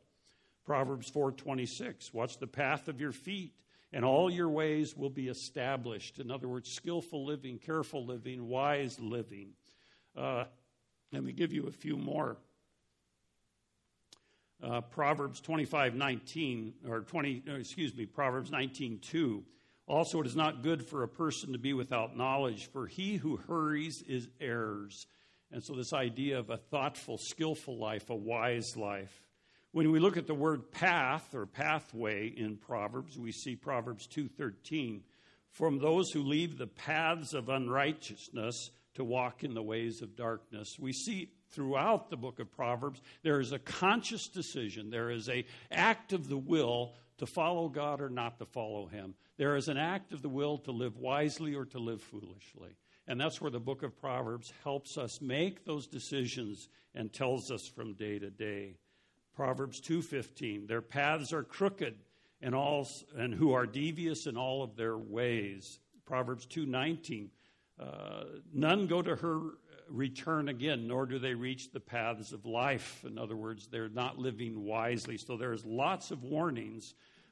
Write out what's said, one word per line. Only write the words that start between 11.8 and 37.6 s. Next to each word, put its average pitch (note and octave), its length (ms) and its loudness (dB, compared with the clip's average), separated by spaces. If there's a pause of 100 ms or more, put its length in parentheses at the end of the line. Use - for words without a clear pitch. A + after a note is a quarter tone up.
more. C#3 420 -2 (2250)
Uh, A#2+ 200 -2
Proverbs C#3+ 600 0
twenty-five C#3+ 540 2
nineteen, B2+ 800 -2 (140)
or A2+ 140 0
twenty, C#3+ 440 -2
no, C#3+ 80 -6
excuse C3+ 400 -2
me, A#2 100 -4
Proverbs B2+ 460 0
nineteen C3 480 -2
two. C3 460 0 (420)
"Also, D#3+ 360 4
it C3+ 40 2
is A#2+ 80 -2
not D3+ 280 4
good D3+ 240 4
for C#3+ 160 -2
a A2+ 60 2
person D3+ 440 -2
to B2 60 -2
be C3+ 160 0
without A#2+ 420 0
knowledge, C3 540 2
for C3 160 -4
he G3 300 0
who C#3 200 2
hurries D#3 720 0
is B2 200 -2 (120)
errs." G#2+ 640 -2 (460)
And A#2 100 -6
so C#3+ 120 -8
this B2+ 180 -4
idea C3 460 2
of A2 100 -4
a A#2 80 -2
thoughtful, C3+ 640 -2
skillful D3+ 580 -2
life, G#2+ 320 -2
a A#2 80 -2
wise A2+ 600 2
life. G2+ 520 -6 (440)
When D#3 180 6
we D#3+ 100 8
look F3+ 160 8
at D3 100 0
the D#3 80 0
word C#3+ 380 2
path D#3+ 640 4
or G#2+ 120 -4
pathway A#2 800 0
in A2 280 -4
Proverbs, B2 640 -4
we A#2+ 120 -6
see A#2+ 260 -6
Proverbs A#2+ 500 -2
two D3 200 -2
thirteen, A2+ 800 -4 (460)
"From D3 280 2
those E3 320 4
who D3+ 120 0
leave D3+ 340 2
the B2 100 -6
paths D#3 680 0
of B2+ 160 -2
unrighteousness C3 1200 0 (240)